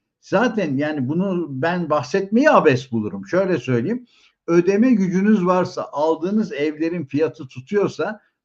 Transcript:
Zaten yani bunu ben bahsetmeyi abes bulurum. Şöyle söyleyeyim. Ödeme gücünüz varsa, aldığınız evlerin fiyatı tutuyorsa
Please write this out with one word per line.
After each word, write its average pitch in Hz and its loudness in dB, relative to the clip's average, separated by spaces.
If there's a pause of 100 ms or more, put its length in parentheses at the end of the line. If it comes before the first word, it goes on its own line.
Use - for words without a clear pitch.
(220)
Zaten 196 0
yani 147 -4
bunu 175 -2
ben 165 -4
bahsetmeyi 196 2
abes 156 4
bulurum. 101 -4
Şöyle 185 0
söyleyeyim. 131 -2 (420)
Ödeme 190 4
gücünüz 190 2
varsa, 180 -2
aldığınız 165 -2
evlerin 151 -4
fiyatı 143 -4
tutuyorsa 196 -4 (260)